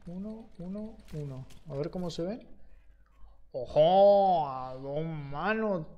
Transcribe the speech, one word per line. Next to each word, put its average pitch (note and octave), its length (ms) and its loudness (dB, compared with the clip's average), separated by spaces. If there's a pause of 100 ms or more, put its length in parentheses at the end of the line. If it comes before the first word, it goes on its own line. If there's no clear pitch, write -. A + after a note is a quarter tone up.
uno, G#3+ 400 -12 (120)
uno, G#3 360 -10 (180)
uno. C3+ 320 -10 (220)
A D3 80 -10
ver D3 140 -4
cómo F3+ 200 -6
se E3 120 -8
ven. G3 260 -8 (1040)
¡Ojo! F#3 960 6
A C3 280 -8
dos C#3 300 -4
manos. E3 800 -4 (120)